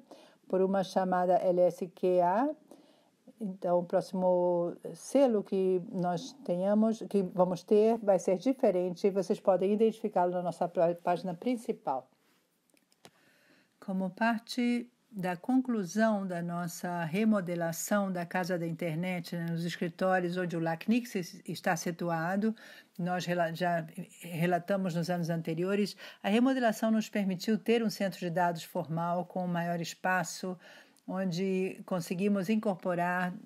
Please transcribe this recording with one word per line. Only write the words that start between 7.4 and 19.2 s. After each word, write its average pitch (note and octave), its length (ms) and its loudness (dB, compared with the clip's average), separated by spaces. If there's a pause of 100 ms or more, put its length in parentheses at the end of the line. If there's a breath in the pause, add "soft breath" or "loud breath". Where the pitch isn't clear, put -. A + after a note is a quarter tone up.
ter, A3 360 4
vai G3 200 4
ser F#3 180 2
diferente F3+ 680 0
e G3 40 6
vocês F#3+ 300 -2
podem F#3+ 320 4
identificá-lo G#3 600 2
na F3+ 100 -2
nossa F3 260 -2
pró-, F3 280 2
página F3 360 -2
principal. F#3 760 -4 (1700 soft breath)
Como F#3+ 300 -4
parte A#3+ 760 -2 (260)
da F3+ 240 -4
conclusão A3 880 2
da F3+ 160 -4
nossa F3 640 -6
remodelação F#3 1080 0
da F3 120 -4
Casa F3+ 320 -2
da E3+ 80 -4
Internet, E3+ 680 -4